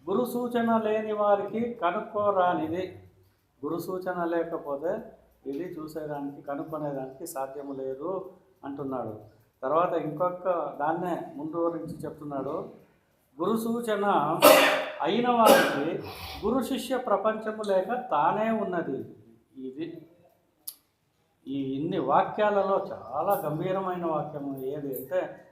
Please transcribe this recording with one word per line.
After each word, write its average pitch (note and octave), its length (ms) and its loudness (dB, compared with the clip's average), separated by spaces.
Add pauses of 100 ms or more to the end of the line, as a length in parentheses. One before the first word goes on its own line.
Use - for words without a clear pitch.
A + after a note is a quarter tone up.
గురు A3+ 240 2
సూచన A#3+ 380 0 (160)
లేని G#3+ 360 0
వారికి G#3 400 2 (200)
కనుక్కోరానిది. F3+ 1000 2 (760)
గురు D#3 160 -2
సూచన F3+ 460 -4
లేకపోతే D#3+ 680 -2 (540)
ఇది C#3+ 200 -6 (100)
చూసేదానికి, D3+ 720 -8
కనుక్కునేదానికి D3 760 -6
సాధ్యము C#3 460 -8
లేదు C3+ 380 -6 (540)
అంటున్నాడు. C3+ 500 -6 (480)
తర్వాత D#3+ 300 4 (140)
ఇంకొక F3+ 420 -2 (320)
దాన్నే E3+ 340 0 (220)
ముందు D#3 200 -6 (100)
గురించి E3 280 -4 (100)
చెప్తున్నాడు. C#3+ 520 -6 (840)
గురు F#3 160 2 (100)
సూచన A3+ 400 0 (960)
అయిన A3+ 260 2 (100)
వారికి C#3+ 480 8 (560)
గురు A#3+ 200 2
శిష్య B3+ 340 -2 (120)
ప్రపంచము G#3+ 640 0
లేక F#3+ 180 4 (240)
తానే F3 360 4 (160)
ఉన్నది. E3 340 -2 (720)
ఇది D3 180 -8 (1600)
ఈ C#3 120 -6 (180)
ఇన్ని E3+ 220 -2 (120)
వాక్యాలలో G3 680 4 (160)
చాలా D3+ 400 -2 (120)
గంభీరమైన F3+ 680 -2
వాక్యము D3 400 -4 (200)
ఏది C#3+ 260 -6
అంటే F3 220 -2 (320)